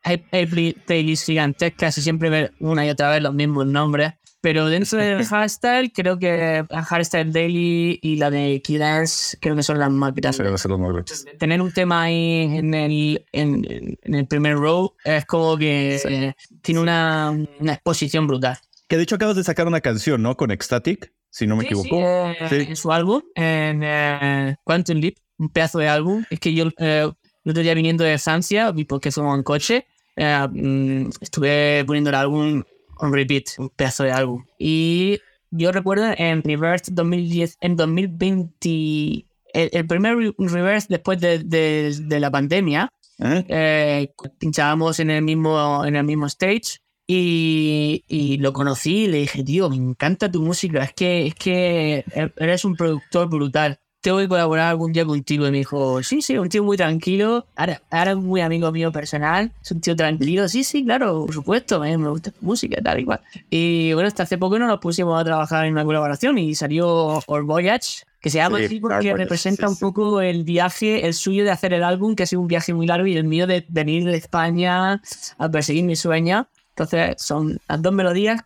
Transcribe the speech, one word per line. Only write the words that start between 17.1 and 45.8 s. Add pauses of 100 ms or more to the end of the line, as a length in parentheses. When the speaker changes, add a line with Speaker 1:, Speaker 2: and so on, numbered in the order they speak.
Speaker 1:
una
exposición
brutal. (300)
Speaker 2:
Que
de
hecho
acabas
de
sacar
una
canción,
¿no?
Con
Ecstatic, (160)
si
no
me
Speaker 1:
Sí,
sí,
Speaker 2:
equivoco.
Speaker 1:
eh, (120)
Speaker 2:
Sí. (120)
Speaker 1:
en
su
álbum, (120)
en,
eh,
Quantum
Leap, (220)
un
pedazo
de
álbum.
Es
que
yo, (100)
eh, (340)
el
otro
día
viniendo
de
Francia,
vi
porque
fuimos
en
coche, (280)
eh,
mm, (120)
estuve
poniendo
el
álbum (360)
on
repeat, (140)
un
pedazo
de
álbum. (120)
Y (320)
yo
recuerdo
en
Reverse
dos
mil
diez,
en
dos
mil
veinte, (260)
el,
el
primer
re-,
Reverse
después
de,
de,
de
la
pandemia, (280)
Speaker 2:
Ajá.
Speaker 1:
eh, (240)
pinchábamos
en
el
mismo,